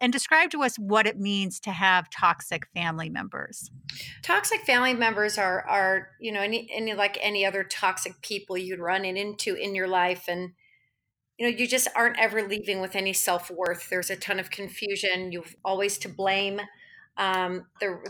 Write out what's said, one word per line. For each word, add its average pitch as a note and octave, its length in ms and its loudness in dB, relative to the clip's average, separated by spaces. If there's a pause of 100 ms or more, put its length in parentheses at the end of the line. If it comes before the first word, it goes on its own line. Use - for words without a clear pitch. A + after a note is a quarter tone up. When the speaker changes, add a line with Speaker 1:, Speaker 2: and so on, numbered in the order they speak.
Speaker 1:
and B3 100 4
describe D#4 420 4
to D4 100 0
us A#3+ 160 2
what G#3 280 4
it G#3+ 140 0
means G3 400 -2
to G3+ 120 -6
have F3+ 360 4
toxic - 640 0
family D#3+ 380 -4
members. - 600 -8 (520)
Speaker 2:
Toxic G4+ 400 2
family B3+ 320 4
members G#3+ 420 2
are, F#3+ 320 2
are, F#3+ 400 2 (100)
you A3+ 140 -6
know, G3+ 80 -2
any, A3+ 320 -2
any, A3 220 -4
like G3+ 260 0
any G#3 240 0
other G3 200 0
toxic F#3+ 580 -2
people F#3+ 340 -6
you'd F#3 240 -6
run F#3 240 0
in-, F#3 140 -4
into G#3 360 -4
in G3 200 -4
your F#3+ 140 0
life. F3+ 380 2
And, F3+ 260 -4 (840)
you A#3+ 140 2
know, A3+ 40 -2
you A#3+ 120 0
just B3+ 280 2
aren't A#3 240 4
ever G#3+ 300 2
leaving G3+ 320 -2
with F#3+ 160 -6
any F#3+ 160 0
self-worth. F3+ 800 0
There's F3+ 180 0
a F#3+ 80 -4
ton F#3+ 240 -2
of F#3 100 -8
confusion. F#3+ 840 -4
You're E3+ 120 -8 (220)
always G3 320 0
to G3+ 100 -8
blame. G3 540 0 (560)
Um, F#3 480 0 (120)
the, F#3 320 -4